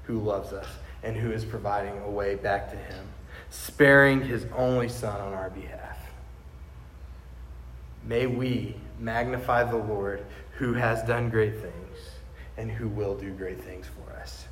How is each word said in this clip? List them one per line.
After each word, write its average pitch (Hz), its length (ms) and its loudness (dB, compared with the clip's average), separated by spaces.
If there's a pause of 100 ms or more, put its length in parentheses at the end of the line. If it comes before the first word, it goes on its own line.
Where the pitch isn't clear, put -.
who 113 160 0
loves 98 340 0
us 98 140 -8 (360)
and 110 140 -2
who 113 140 0
is 110 120 -2
providing 101 560 -2
a 101 100 -6
way 101 260 2
back 101 360 2
to - 60 -8
him, - 280 -8 (440)
sparing 139 720 8
his 117 240 0 (100)
only 127 320 4
Son 107 320 -2
on 98 140 -4
our 95 160 -4
behalf. 95 480 -10 (2000)
May 117 200 2
we 123 500 0 (240)
magnify 120 680 2
the 117 120 2
Lord 101 480 -2 (320)
who 120 160 2
has 117 300 2
done 117 260 2
great 110 300 4
things - 380 -10 (600)
and 110 140 -4
who 113 160 -2
will 101 280 0
do 98 160 -6
great 92 300 -6
things 92 260 -12
for - 300 -12
us. - 340 -12